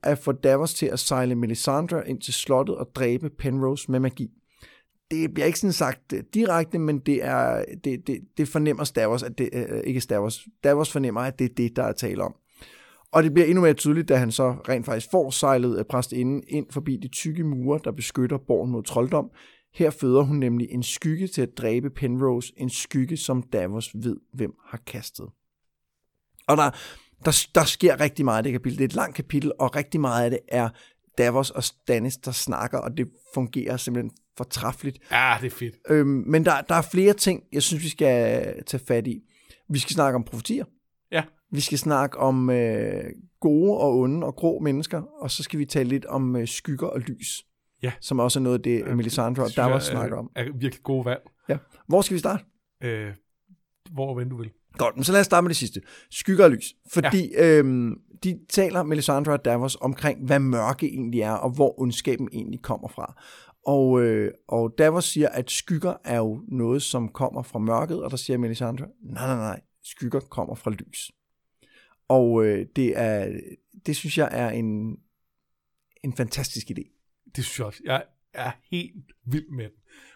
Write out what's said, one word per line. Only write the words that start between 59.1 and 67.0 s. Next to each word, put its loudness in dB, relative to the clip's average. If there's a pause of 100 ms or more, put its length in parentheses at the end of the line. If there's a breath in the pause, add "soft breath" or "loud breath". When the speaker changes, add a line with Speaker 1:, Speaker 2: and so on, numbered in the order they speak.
Speaker 1:
og -2
Davos, 0
omkring, -2
hvad 4
mørke 0
egentlig -2
er, 0
og -2
hvor 2
ondskaben -2
egentlig -8
kommer -6
fra. -14 (440 loud breath)
Og, 4
øh, 2 (160)
og 0
Davos 4
siger, 0
at -6
skygger -2 (100)
er -2
jo -2
noget, 0
som -4